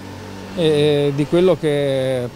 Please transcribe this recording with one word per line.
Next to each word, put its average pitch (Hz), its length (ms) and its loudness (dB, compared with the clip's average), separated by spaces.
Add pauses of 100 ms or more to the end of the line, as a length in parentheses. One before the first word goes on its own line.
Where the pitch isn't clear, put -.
(560)
eh, 147 580 2
di 143 120 -2
quello 175 300 4
che 135 800 0